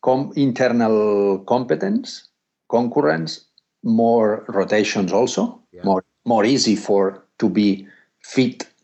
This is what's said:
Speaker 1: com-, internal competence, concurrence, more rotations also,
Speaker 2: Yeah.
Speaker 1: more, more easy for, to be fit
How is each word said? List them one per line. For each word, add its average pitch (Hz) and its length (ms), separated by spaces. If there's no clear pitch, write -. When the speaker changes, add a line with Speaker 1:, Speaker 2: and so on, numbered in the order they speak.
Speaker 1:
com-, 135 340
internal 110 1040
competence, 131 880
concurrence, 147 800
more 113 640
rotations 98 680
also, 113 480
Speaker 2:
Yeah. 87 120
Speaker 1:
more, 95 200
more 113 200
easy 120 300
for, 98 480
to 113 120
be 98 380
fit - 440